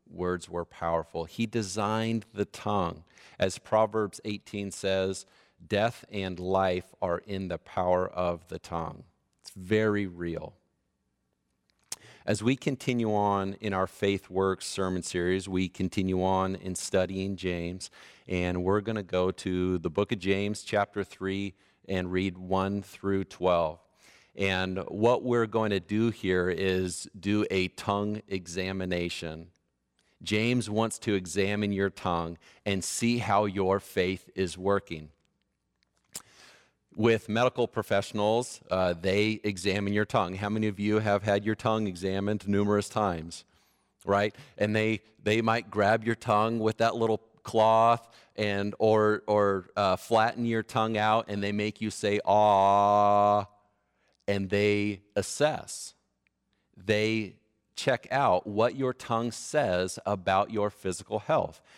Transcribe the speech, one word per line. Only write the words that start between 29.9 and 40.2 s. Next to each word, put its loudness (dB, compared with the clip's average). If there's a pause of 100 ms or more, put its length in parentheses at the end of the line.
James 0
wants -2
to 0
examine -2
your 0
tongue -4 (260)
and -2
see -2
how 2
your 0
faith -4
is -2
working. -2 (1900)
With 4
medical 2
professionals, 0
uh, 2
they 0
examine -2
your 0
tongue. 0